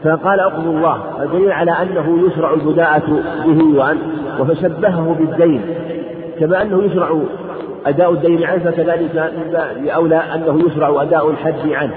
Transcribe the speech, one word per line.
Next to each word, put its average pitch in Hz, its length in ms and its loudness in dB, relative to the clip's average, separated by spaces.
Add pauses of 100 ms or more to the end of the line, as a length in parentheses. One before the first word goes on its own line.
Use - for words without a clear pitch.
فقال: 160 360 2
"اقضوا 165 340 0
الله"، 156 240 0 (200)
فدليل 170 340 0
على 170 200 0
أنه 170 560 0
يشرع 160 260 0
البداءة 156 680 2 (240)
به 156 340 4
وأن-، 147 640 -2
وفشبهه 165 800 0
بالدين، 160 420 2 (760)
كما 175 220 2
أنه 196 220 0
يشرع 165 360 0 (640)
أداء 170 260 2
الدين 170 320 2
عنه، 170 160 0
فكذلك 165 560 0
من 160 360 -4
باب 143 360 -4
أولى 160 280 2 (200)
أنه 160 320 0
يشرع 147 340 2
أداء 156 280 2
الحج 151 440 -2
عنه. 135 240 -4